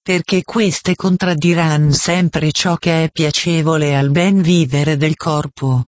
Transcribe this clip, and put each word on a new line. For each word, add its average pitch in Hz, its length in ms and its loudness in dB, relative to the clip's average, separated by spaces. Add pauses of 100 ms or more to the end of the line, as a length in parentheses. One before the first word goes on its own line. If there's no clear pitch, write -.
perché 180 440 -2
queste 196 500 -2
contraddiranno 170 960 0
sempre 160 600 0
ciò 175 240 -2
che 165 280 0
è 156 60 -2
piacevole 156 840 0
al 139 140 0
ben 185 300 2
vivere 156 560 2
del 151 200 0
corpo. 135 760 -2